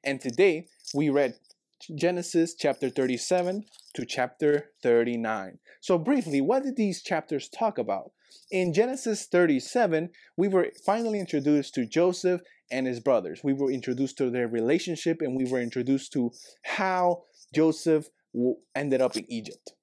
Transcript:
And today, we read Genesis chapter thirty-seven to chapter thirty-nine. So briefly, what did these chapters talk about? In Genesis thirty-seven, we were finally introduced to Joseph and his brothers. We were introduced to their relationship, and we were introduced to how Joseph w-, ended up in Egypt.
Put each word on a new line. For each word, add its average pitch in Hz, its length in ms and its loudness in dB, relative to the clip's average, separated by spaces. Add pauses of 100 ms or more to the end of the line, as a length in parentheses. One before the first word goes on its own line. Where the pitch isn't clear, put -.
And 135 160 -2
today, 165 460 2 (280)
we 151 140 2
read 139 280 2 (600)
Genesis 170 580 0
chapter 135 360 -2
thirty-seven 180 760 -2 (300)
to 127 100 -6
chapter 147 680 -2 (100)
thirty-nine. 117 760 0 (240)
So 180 140 2
briefly, 170 460 0
what 254 200 2
did 277 140 -6
these 202 260 -2
chapters 156 460 -4
talk 214 300 -4
about? 104 340 -4 (380)
In 180 240 0
Genesis 233 500 0
thirty-seven, 170 840 2 (260)
we 185 100 2
were 190 220 2 (160)
finally 214 340 0
introduced 147 560 0
to 123 120 -2
Joseph 175 560 0 (280)
and 131 160 -2
his 120 140 -4
brothers. 104 420 0
We 139 120 2
were 135 160 0
introduced 131 480 -4
to 131 100 0
their 120 180 -2
relationship, 160 760 -2
and 131 120 -2
we 131 160 -2
were 131 80 0
introduced 123 540 -2
to 120 200 0 (320)
how 180 580 0 (320)
Joseph 156 560 2 (240)
w-, 120 220 0 (200)
ended 135 240 0
up 127 160 0
in - 160 -4
Egypt. - 400 -12 (100)